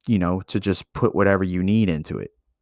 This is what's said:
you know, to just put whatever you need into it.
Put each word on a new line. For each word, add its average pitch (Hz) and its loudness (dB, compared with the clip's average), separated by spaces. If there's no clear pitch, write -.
you 113 2
know, 90 0
to - -6
just - -4
put - 0
whatever 98 4
you 90 -2
need 104 4
into 78 -6
it. - -12